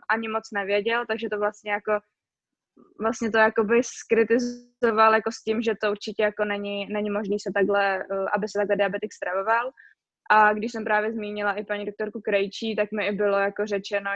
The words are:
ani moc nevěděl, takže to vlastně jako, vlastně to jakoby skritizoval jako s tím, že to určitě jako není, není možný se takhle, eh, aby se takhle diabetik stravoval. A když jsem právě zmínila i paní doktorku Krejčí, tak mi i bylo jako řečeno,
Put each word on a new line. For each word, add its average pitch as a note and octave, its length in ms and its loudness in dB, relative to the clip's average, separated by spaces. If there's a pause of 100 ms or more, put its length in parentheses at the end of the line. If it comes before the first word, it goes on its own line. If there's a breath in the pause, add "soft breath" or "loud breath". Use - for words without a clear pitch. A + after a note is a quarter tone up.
ani A3+ 200 0
moc A3 240 -4
nevěděl, G#3 520 0
takže A3 240 -4
to G#3+ 80 -4
vlastně G#3 340 -4
jako, G#3 280 -2 (1000)
vlastně A3+ 300 -2
to A3 60 2
jakoby A3 460 4
skritizoval A3+ 1300 2
jako A3 180 0
s - 120 -14
tím, A3 180 -2
že A3+ 200 0
to G#3 100 2
určitě G#3 320 -4
jako G#3 220 0
není, G3+ 440 -4
není G#3 200 -2
možný G3+ 300 -2
se G3 140 -6
takhle, G3 460 2
eh, G3 260 -4 (100)
aby G3+ 120 -2
se G3+ 120 -6
takhle G3+ 160 2
diabetik G3+ 380 -2
stravoval. A3 580 -2 (580 loud breath)
A G#3+ 240 8
když G#3+ 180 -4
jsem A3 120 -6
právě G#3+ 300 0
zmínila G#3 400 -4
i G3+ 100 -6
paní G3+ 220 -4
doktorku G#3+ 360 -6
Krejčí, G3+ 540 -2
tak G#3 160 0
mi G#3 160 -2
i G#3 40 -2
bylo G3+ 260 2
jako G3+ 280 0
řečeno, G3+ 500 -4